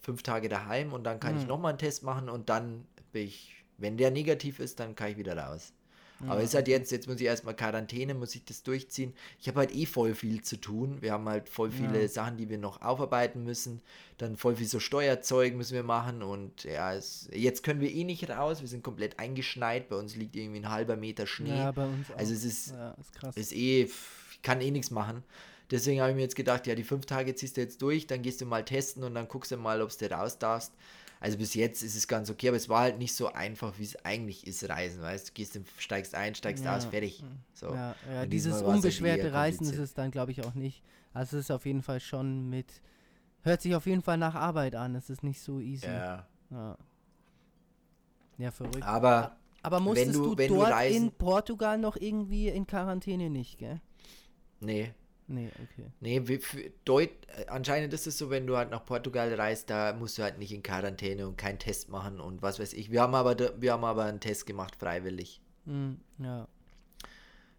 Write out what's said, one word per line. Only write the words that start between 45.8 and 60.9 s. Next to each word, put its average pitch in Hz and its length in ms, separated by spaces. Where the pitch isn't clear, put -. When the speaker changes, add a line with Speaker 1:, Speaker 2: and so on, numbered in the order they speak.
Speaker 1:
Ja. 90 400
Speaker 2:
Ja. 110 280
Ja, 123 140
verrückt. 113 320
Speaker 1:
Aber 117 280
Speaker 2:
A-, - 160
aber 180 160
Speaker 1:
wenn 190 40
Speaker 2:
musstest 165 320
Speaker 1:
du, 147 160
Speaker 2:
du 202 60
Speaker 1:
wenn 135 160
du - 20
Speaker 2:
dort 208 160
Speaker 1:
reisen 170 360
Speaker 2:
in 208 40
Portugal 214 680
noch 214 200
irgendwie 208 520
in 190 160
Quarantäne 185 640
nicht, 131 300
gell? 127 200
Speaker 1:
Nee. 107 340
Speaker 2:
Nee, 123 320
okay. 117 320
Speaker 1:
Nee, 120 260
wie, 135 120
für - 320
Deut-, - 440
äh, - 100
anscheinend 143 460
ist 156 140
es 147 100
so, 143 120
wenn 131 180
du 127 100
halt 120 140
nach 113 140
Portugal 120 480
reist, 110 360
da 107 240
musst 113 240
du 110 60
halt 101 160
nicht 104 120
in 101 120
Quarantäne 98 640